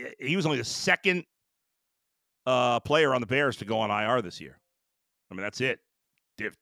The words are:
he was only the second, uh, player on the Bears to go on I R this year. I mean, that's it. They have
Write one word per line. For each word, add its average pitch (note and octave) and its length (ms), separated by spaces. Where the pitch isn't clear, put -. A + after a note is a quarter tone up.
he C#3 160
was F#3 100
only D3+ 120
the A#2 80
second, F3+ 580
uh, B2 360
player D3 320
on B2 80
the A2 60
Bears C3 300
to G#2+ 80
go A2 140
on A2 100
I G#2 140
R A#2+ 180
this F2 200
year. C2+ 180
I F#2 40
mean, F#2+ 80
that's G#2 180
it. B2+ 180
They G#2+ 60
have G#2 180